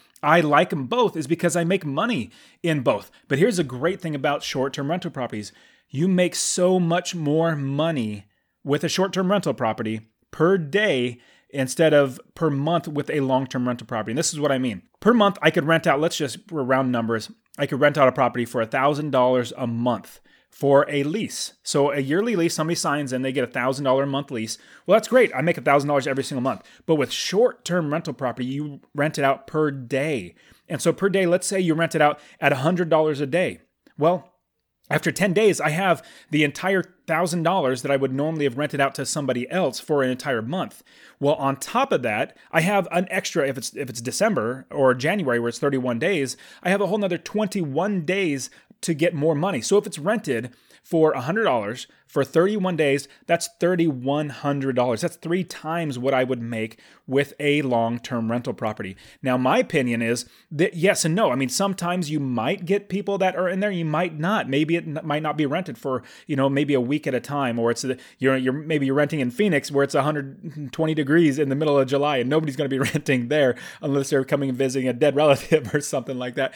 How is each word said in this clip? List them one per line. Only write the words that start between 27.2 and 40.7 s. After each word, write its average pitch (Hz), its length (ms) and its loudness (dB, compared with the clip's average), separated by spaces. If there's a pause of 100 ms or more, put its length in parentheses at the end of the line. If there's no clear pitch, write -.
rental 160 200 -4
property, 123 340 -4
you 143 340 -8 (140)
rent 147 240 0
it 147 40 0
out 135 220 2
per 156 240 0
day. 135 640 -4 (340)
And 151 140 -6
so 170 100 2
per 190 180 0
day, 190 180 2
let's 180 180 2
say 196 140 -2
you 165 160 2
rent 165 180 0
it 160 80 2
out 147 180 4 (220)
at 147 100 4
a 143 40 2
hundred 165 340 0
dollars 156 320 2
a 143 60 -2
day. 160 320 -2 (360)
Well, 170 360 0 (560)
after 151 240 -2
ten 185 220 0
days, 208 260 4
I 147 100 0
have 175 340 0 (260)
the 151 140 2
entire 180 400 0 (240)
thousand 170 340 0
dollars 156 400 2
that 139 100 -2
I 139 40 4
would 131 180 0
normally 147 320 -2
have 123 120 -2
rented 147 220 -4
out 135 160 2
to 139 100 -6
somebody 127 440 -4
else 160 300 -2
for 143 240 0
an 127 80 0
entire 127 320 -4
month. 143 400 -8 (360)